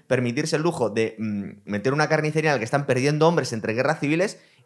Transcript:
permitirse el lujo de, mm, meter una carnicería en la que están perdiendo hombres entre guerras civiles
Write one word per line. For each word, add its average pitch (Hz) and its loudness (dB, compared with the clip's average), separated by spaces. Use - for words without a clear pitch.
permitirse 127 0
el 151 0
lujo 156 0
de, 110 -2
mm, 104 -6
meter 104 -2
una 147 2
carnicería 156 2
en 143 4
la 123 0
que 110 -2
están 143 0
perdiendo 147 2
hombres 165 2
entre 107 -4
guerras 139 0
civiles 160 0